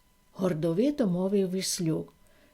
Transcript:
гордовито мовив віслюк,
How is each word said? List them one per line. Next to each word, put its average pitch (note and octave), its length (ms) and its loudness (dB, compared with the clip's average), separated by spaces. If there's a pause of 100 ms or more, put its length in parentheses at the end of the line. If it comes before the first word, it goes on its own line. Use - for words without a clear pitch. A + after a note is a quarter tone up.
(320)
гордовито F#3 720 0
мовив F#3 440 2
віслюк, F3+ 640 -4 (420)